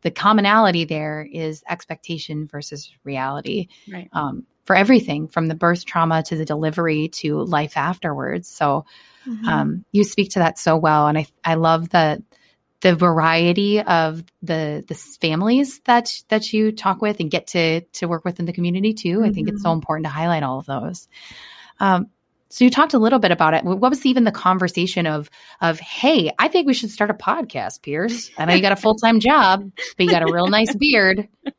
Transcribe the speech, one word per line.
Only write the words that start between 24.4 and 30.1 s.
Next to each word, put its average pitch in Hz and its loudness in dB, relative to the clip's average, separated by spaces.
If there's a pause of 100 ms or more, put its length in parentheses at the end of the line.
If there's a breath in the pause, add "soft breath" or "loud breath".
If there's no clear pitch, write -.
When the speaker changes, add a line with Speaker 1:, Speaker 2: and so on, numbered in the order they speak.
Speaker 1:
of, 151 -6 (300 loud breath)
of, 165 0
"Hey, 254 0
I 247 2
think 330 0
we 262 4
should 214 -6
start 208 -2
a 208 -4
podcast, 147 -6
Pierce. 202 -6
I 156 -4
know 175 2
you 185 4
got 196 2
a 196 2
full-time 220 2
job, 202 4 (260 loud breath)
but 180 2
you 175 2